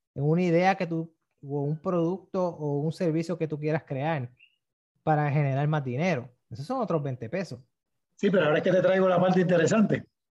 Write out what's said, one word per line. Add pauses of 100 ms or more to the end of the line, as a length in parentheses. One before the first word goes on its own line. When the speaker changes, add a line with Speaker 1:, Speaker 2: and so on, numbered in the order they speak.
(140)
Speaker 1:
en
una
idea
que
tú, (280)
o
un
producto
o
un
servicio
que
tú
quieras
crear (720)
para
generar
más
dinero. (180)
Esos
son
otros
veinte
pesos. (560)
Speaker 2:
Sí,
pero
ahora
es
que
te
traigo
la
parte
interesante. (280)